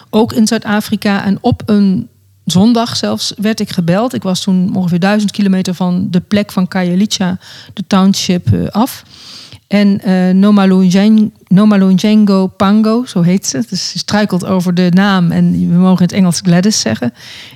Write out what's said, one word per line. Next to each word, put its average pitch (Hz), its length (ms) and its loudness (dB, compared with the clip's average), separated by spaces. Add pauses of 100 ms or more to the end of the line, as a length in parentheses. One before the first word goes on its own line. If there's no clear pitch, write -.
ook 214 240 0
in 220 140 2
Zuid-Afrika 208 760 -2
en 196 160 0
op 240 240 -2
een 202 420 0 (380)
zondag 226 520 0
zelfs 214 400 -6
werd 214 220 -4
ik 202 100 -6
gebeld. 190 440 -2
Ik 220 100 -6
was 185 180 -4
toen 185 340 -2
ongeveer 180 240 -2
duizend 208 320 0
kilometer 185 420 0
van 180 360 -2
de 180 100 0
plek 208 320 -2
van 185 160 -2
Khayelitsha, 185 680 -2 (360)
de 202 140 -10
township, 190 680 0
eh, 175 160 -2
af. - 340 -4 (640)
En, 202 340 0
eh, 185 320 0
Nomalunjeng-, 196 1000 4 (160)
Nomalunjengo 196 1000 2
Pango, 220 580 0
zo 190 160 -4
heet 180 260 0
ze. 262 220 -4
Dus - 200 -8
ze - 80 -12
struikelt 202 480 -2
over 180 280 -2
de 180 200 0
naam 190 380 2
en 175 200 2
we 175 260 0
mogen 185 200 4
in 185 60 2
het 175 80 0
Engels 180 320 0
Gladys 185 360 2
zeggen. 226 340 -4 (420)